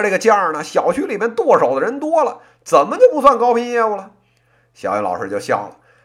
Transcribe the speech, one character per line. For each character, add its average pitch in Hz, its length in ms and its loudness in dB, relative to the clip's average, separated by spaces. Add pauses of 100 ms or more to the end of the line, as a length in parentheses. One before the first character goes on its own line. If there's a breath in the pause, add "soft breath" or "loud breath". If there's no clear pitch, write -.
这 208 40 0
个 185 120 0
件 220 120 4
儿 185 200 2
呢， 151 100 -6
小 175 300 -2
区 240 120 -4
里 202 140 -6
面 220 160 -4
剁 262 240 2
手 135 160 2
的 135 60 -2
人 240 180 -4
多 311 240 0
了， - 200 -4 (220 soft breath)
怎 160 220 2
么 277 100 -6
就 494 140 8
不 302 100 -2
算 262 200 6
高 240 120 2
频 240 160 -2
业 233 160 0
务 208 120 -2
了？ 190 160 -14 (600)
小 98 240 -6
雨 104 60 -2
老 90 180 -4
师 98 80 -8
就 101 120 -6
笑 104 280 -4
了， - 80 -20 (280 soft breath)